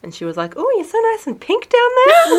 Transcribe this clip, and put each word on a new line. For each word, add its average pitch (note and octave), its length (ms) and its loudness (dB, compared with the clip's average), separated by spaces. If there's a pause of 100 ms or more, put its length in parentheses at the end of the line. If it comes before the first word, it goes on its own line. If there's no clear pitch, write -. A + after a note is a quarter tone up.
And E3+ 120 -18
she - 100 -16
was E3+ 120 -8
like, E3+ 200 -8
Oh, A4+ 200 -4
you're F4+ 80 -2
so D#4 140 -6 (140)
nice A4 140 -8
and B3 140 -10
pink - 280 -4
down A#4+ 220 2 (160)
there. E5 320 4